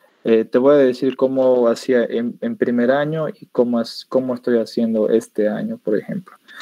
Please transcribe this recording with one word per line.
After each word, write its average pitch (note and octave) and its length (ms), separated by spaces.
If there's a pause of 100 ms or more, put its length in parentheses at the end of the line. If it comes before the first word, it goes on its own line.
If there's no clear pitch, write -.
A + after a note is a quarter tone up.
(220)
Eh, A2+ 220
te A#2+ 140
voy C#3 180
a - 20
decir C3 380
cómo C3 520
hacía A#2 360
en, A#2+ 360
en A#2 160
primer A#2+ 360
año D3+ 360
y - 180
cómo A#2+ 340
es, - 280
cómo C3 260
estoy A#2+ 240
haciendo A2+ 520
este G#2+ 380
año, A2 300
por G#2+ 200
ejemplo. - 380 (260)